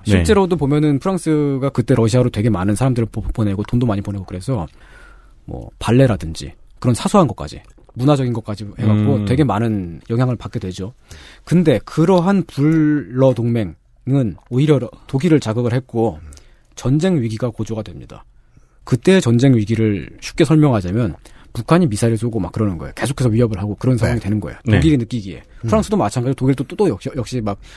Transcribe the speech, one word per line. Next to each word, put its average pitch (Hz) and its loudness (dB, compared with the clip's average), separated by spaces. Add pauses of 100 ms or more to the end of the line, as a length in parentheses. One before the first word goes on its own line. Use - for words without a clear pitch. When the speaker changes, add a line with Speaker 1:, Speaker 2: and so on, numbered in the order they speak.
Speaker 1:
네. 147 0
Speaker 2:
실제로도 190 4
보면은 147 2
프랑스가 147 -2
그때 127 0
러시아로 117 2
되게 110 -2
많은 98 0
사람들을 120 0
보-, - -8
보내고 101 -2
돈도 120 0
많이 101 0
보내고 98 -8
그래서 92 -6 (800)
뭐 - -14
발레라든지 107 0 (260)
그런 123 0
사소한 185 2
것까지 73 -10 (340)
문화적인 131 0
것까지 107 -8 (140)
해갖고 107 2
Speaker 1:
음. 104 -2
Speaker 2:
되게 131 2
많은 101 -2 (100)
영향을 123 0
받게 - -10
되죠. 92 -10 (500)
근데 156 4
그러한 180 2
불러 139 0
동맹은 117 -2 (720)
오히려 139 2
러-, 120 -8 (180)
독일을 147 2
자극을 117 -2
했고 113 -2 (560)
전쟁 156 0
위기가 113 -4
고조가 110 -8
됩니다. 67 -16 (600)
그때의 185 4
전쟁 123 4
위기를 107 0 (140)
쉽게 - 0
설명하자면 117 2 (380)
북한이 160 2
미사일을 113 0
쏘고 113 -4
막 85 -6
그러는 98 -2
거예요. 76 -12
계속해서 127 -2
위협을 110 0
하고 101 -4
그런 131 2
Speaker 3:
네. - -2
Speaker 2:
상황이 117 0
되는 104 -2
거예요. 69 -10
Speaker 1:
네. 107 2
Speaker 2:
독일이 156 4
느끼기에. 117 -6 (220)
Speaker 3:
음. 113 -4
Speaker 2:
프랑스도 214 2
마찬가지로 123 0
독일도 131 0
또, 180 -14
또 190 2
역시, 113 -6
역시 127 -6
막 101 -4 (200)